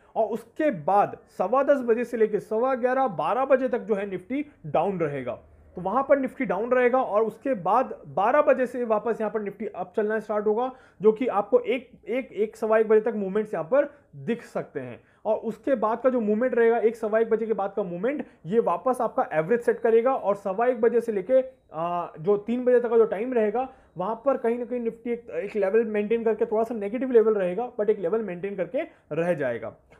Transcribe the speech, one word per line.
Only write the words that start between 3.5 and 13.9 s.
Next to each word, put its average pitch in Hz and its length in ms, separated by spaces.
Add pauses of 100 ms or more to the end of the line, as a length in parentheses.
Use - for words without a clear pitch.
तक 226 120
जो 202 160
है 202 140
निफ्टी 247 360 (200)
डाउन 165 340
रहेगा, 135 400 (380)
तो 180 40
वहाँ 214 280
पर 285 100
निफ्टी 262 260
डाउन 208 260
रहेगा 247 300
और 208 220
उसके 226 300
बाद 214 540
बारह 208 340
बजे 262 240
से 247 180
वापस 220 380
यहाँ 208 100
पर 220 100
निफ्टी 202 240
अप 185 300
चलना 214 240
स्टार्ट 214 260
होगा, 226 260 (300)
जो 214 100
कि 233 160
आपको 208 320
एक, 240 320 (160)
एक, 240 240
एक 214 260
सवा 220 200
एक 220 100
बजे 214 140
तक 226 140
मूवमेंट्स 208 380
यहाँ 165 120
पर 285 280 (220)